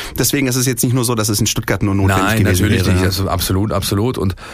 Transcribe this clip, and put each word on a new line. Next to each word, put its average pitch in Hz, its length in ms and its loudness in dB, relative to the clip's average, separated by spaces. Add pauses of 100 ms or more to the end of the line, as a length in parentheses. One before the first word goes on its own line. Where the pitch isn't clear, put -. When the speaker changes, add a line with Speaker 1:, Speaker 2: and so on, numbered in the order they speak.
(180)
Speaker 1:
Deswegen 135 300 0
ist 127 80 -2
es 127 100 0
jetzt 123 180 0
nicht 123 100 0
nur 123 120 0
so, 120 100 0
dass 107 140 -2
es 104 100 0
in 110 60 2
Stuttgart - 380 -2
nur 98 120 0
notwendig 95 280 2
Speaker 2:
Nein, 107 200 2
Speaker 1:
gewesen 92 200 2
Speaker 2:
natürlich 95 220 2
Speaker 1:
wäre, 101 80 2
Speaker 2:
nicht. 92 80 2
Speaker 1:
ja. 92 60 2
Speaker 2:
Also 92 220 -2
absolut, 95 420 0
absolut. 107 460 -2
Und 95 180 -2 (180)